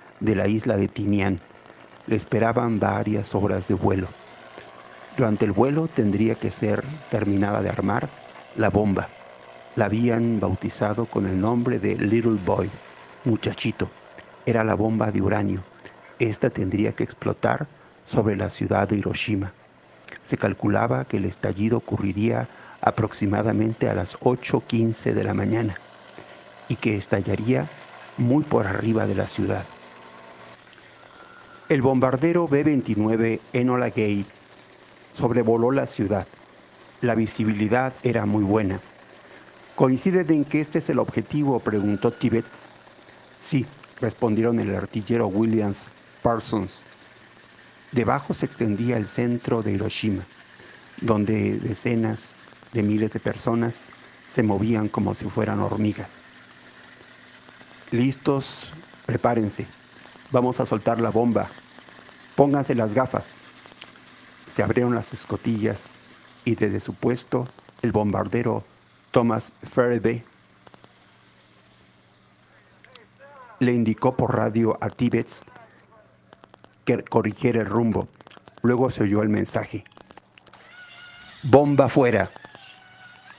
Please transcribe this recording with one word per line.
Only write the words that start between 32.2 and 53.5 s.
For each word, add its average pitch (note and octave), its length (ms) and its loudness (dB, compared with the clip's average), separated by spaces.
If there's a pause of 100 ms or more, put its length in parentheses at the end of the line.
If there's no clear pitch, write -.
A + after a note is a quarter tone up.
B C#3 160 4
veintinueve A2+ 800 2 (100)
Enola B2 380 0
Gay G#2 340 0 (880)
sobrevoló A#2 580 2
la C3+ 160 0
ciudad. G2+ 400 -2 (760)
La A#2+ 120 2
visibilidad A2 800 0 (100)
era A2+ 220 0
muy G#2 180 2
buena. G2 380 0 (920)
"¿Coinciden D3+ 560 2
en D3+ 140 4
que D3+ 180 -2
este D3+ 160 -2
es D#3 100 -6
el C#3 100 0
objetivo?", C3 600 0
preguntó G#2 500 0
Tibbets. - 640 -4 (640)
"Sí", C3 280 -2 (340)
respondieron A2+ 600 0
el G2+ 140 -2
artillero G#2+ 520 -2
Williams G#2 640 0 (320)
Parsons. A2 600 -2 (1080)
Debajo B2 420 0
se - 120 -4
extendía A#2+ 500 -2
el G#2+ 100 -2
centro A#2+ 560 -2
de G#2 100 -2
Hiroshima, G2+ 520 -2 (760)
donde G#2 580 2
decenas A2+ 880 -4 (240)
de A#2 100 -2
miles G#2+ 300 0
de A2+ 80 -6
personas A#2 640 -2 (420)